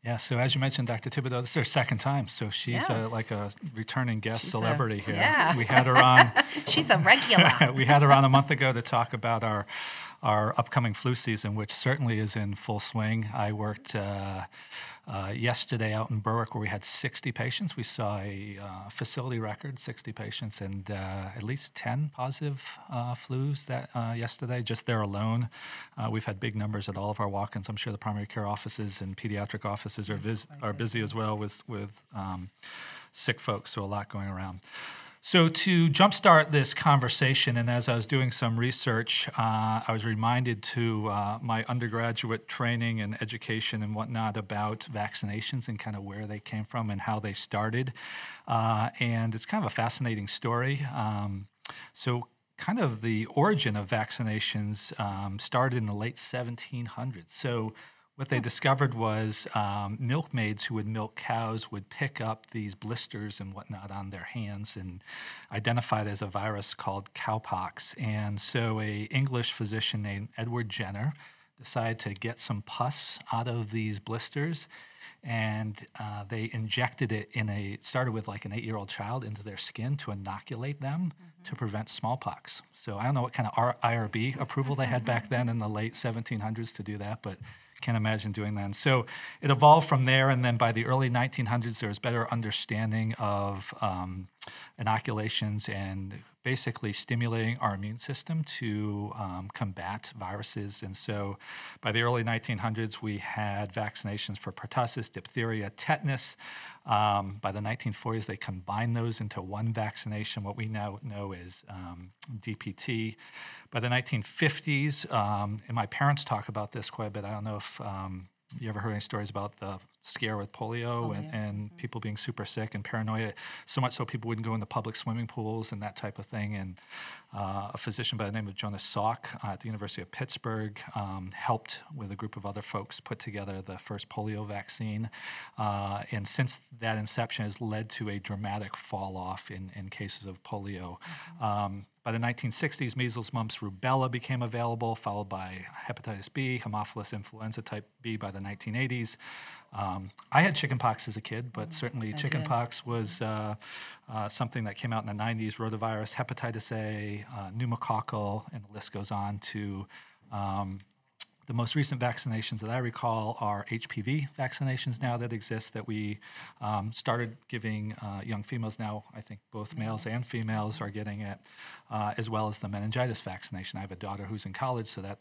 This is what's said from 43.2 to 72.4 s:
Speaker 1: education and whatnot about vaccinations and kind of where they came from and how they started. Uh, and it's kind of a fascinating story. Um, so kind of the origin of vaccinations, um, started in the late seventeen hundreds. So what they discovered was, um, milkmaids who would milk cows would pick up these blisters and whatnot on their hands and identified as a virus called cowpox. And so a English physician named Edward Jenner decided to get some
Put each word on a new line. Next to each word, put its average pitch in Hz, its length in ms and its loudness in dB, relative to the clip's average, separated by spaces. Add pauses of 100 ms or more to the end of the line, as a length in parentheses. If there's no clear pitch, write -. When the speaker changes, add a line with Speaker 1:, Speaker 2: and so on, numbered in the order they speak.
Speaker 1:
education 110 600 -2
and 107 120 -2
whatnot 110 420 -2
about 107 440 -2 (120)
vaccinations 107 760 -4
and 107 120 -4
kind 104 180 -6
of 98 80 -6
where 101 220 -6
they 104 140 -6
came 107 260 -6
from 113 240 -2
and 98 100 -2
how 107 200 0
they 104 120 -4
started. 110 600 0 (520)
Uh, 113 440 4 (100)
and 113 340 2
it's 113 120 -4
kind 208 180 2
of 104 80 0
a - 20 -10
fascinating 113 540 0
story. 127 560 2 (100)
Um, 104 520 0 (480)
so 123 320 0 (320)
kind 220 200 0
of 123 220 2
the 113 280 2
origin 143 480 6
of 101 120 -2
vaccinations, 107 1120 0
um, 101 380 -2
started 123 400 2
in 113 80 0
the 104 80 0
late 110 240 -4
seventeen 120 640 -6
hundreds. 117 480 -8
So 117 400 0 (440)
what 135 120 -6
they 127 100 4
discovered 127 560 4
was, 110 600 0
um, 104 420 0
milkmaids 120 680 0
who 117 100 -4
would 104 100 -2
milk 110 300 -4
cows 113 560 -2
would 101 180 -10
pick - 300 -4
up 113 320 -4
these 104 240 -6
blisters 107 640 -6
and 98 120 -8
whatnot 98 380 -10
on 98 200 -8
their 95 120 -10
hands 104 540 -6
and 92 260 -10 (480)
identified 110 560 2
as 101 160 -4
a 107 40 -4
virus 101 480 -2
called 98 380 -4
cowpox. - 880 -4
And 107 400 0
so 113 400 0
a 107 300 -2
English 131 420 2
physician 107 500 0
named 101 340 -4
Edward 117 320 -2
Jenner 104 460 -2 (440)
decided 113 460 -2
to 101 100 -4
get 113 240 -6
some 104 240 -4